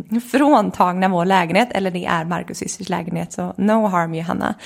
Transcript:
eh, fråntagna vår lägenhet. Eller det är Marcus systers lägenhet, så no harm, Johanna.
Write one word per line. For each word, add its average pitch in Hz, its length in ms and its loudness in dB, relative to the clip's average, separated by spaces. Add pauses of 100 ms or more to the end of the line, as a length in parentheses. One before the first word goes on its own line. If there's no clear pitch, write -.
(100)
eh, 220 100 0
fråntagna 202 880 2
vår 175 160 2
lägenhet. 190 480 2
Eller 190 180 0
det 175 160 -6
är 165 180 0
Marcus 170 340 -6
systers - 300 -8
lägenhet, 175 440 -4
så 180 240 -6
no 214 300 2
harm, 170 280 0
Johanna. 165 400 -2 (120)